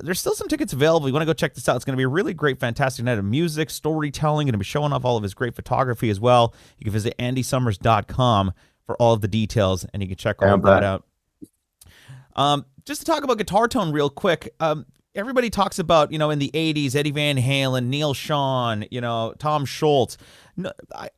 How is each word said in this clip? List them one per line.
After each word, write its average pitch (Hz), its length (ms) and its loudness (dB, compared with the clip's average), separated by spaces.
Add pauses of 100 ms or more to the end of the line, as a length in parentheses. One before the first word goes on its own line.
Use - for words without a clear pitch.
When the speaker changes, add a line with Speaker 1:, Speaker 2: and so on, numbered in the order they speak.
Speaker 1:
there's 180 180 -6
still - 160 -2
some 415 140 -6
tickets 285 240 -4
available. 151 340 2
You 135 60 0
wanna 156 140 0
go 160 80 2
check 151 200 -4
this - 140 -4
out. 135 80 2
It's 127 80 -6
gonna 135 120 -4
be 131 60 0
a 131 60 0
really 190 260 -2
great, 147 240 0
fantastic 127 460 -2
night 123 140 0
of 98 60 -2
music, 151 460 -2
storytelling, 151 800 -2
gonna 113 100 0
be 101 60 -4
showing 147 280 -2
off 131 120 -2
all 123 120 0
of 107 60 -2
his 101 120 -6
great 123 200 -6
photography 123 560 -2
as 98 80 -2
well. 120 340 4 (260)
You - 60 -18
can 104 80 -4
visit 110 280 -2
andy 123 240 -2
summers 123 340 0
dot 110 300 2
com 104 440 2 (340)
for - 100 -6
all 117 160 6
of 110 80 2
the 104 80 -2
details, 98 640 0
and 101 80 -6
you 92 60 -6
can 95 80 -8
check - 260 -4
all 98 60 6
Speaker 2:
Yeah, 101 60 6
Speaker 1:
of 98 80 2
that 98 180 8
Speaker 2:
bet. - 40 2
Speaker 1:
out. 98 200 -2 (1300)
Um, 143 280 2 (200)
just 285 160 -8
to - 60 -14
talk 302 180 0
about 254 140 0
Guitar 214 300 2
Tone 190 240 0
real 143 180 2
quick, - 500 -2
um, 156 260 0 (280)
everybody 240 360 -2
talks 196 280 0
about, 160 340 4
you 156 60 -4
know, 151 120 2
in 151 80 0
the 139 160 -2
eighties, 151 400 0
Eddie 147 160 0
Van 147 260 0
Halen, 131 500 0
Neil 143 280 0
Schon, 127 760 -2
you 123 100 -6
know, 117 380 -4
Tom 151 280 -2
Scholz. 143 500 2 (400)
No, 185 140 -6 (240)
I, - 240 -14